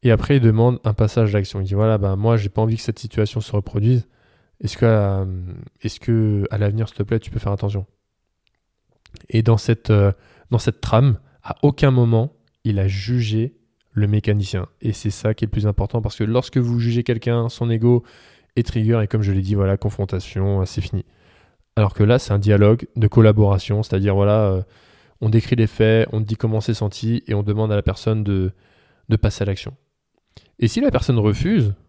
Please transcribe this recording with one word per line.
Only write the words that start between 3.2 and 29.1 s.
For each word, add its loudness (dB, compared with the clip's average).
se -10
reproduise. 0
Est-ce -6
que, 0
euh, 2
est-ce -8
que, 0
à -4
l'avenir, -2
s'il -16
te -4
plaît, -2
tu -16
peux -6
faire -4
attention ? » -4
Et 0
dans 4
cette, -2
euh, 4
dans 2
cette -4
trame, 2
à -10
aucun 2
moment, 2
il 0
a 0
jugé -2
le 0
mécanicien. -2
Et -2
c'est -6
ça -4
qui -4
est -4
le -6
plus -2
important, -2
parce -6
que -4
lorsque -2
vous 0
jugez 0
quelqu'un, -2
son -4
ego 2
est 0
trigger, 0
et -2
comme -2
je 0
l'ai 0
dit, -2
voilà, 2
confrontation, -4
euh, 0
c'est -6
fini. -6
Alors 2
que 2
là, 4
c'est -2
un 2
dialogue 4
de 2
collaboration, 2
c'est-à-dire, 0
voilà, 2
euh, 0
on 0
décrit 2
les 2
faits, 2
on -2
dit -4
comment -2
c'est -2
senti, -4
et -2
on -2
demande -2
à 0
la 0
personne -2
de, 0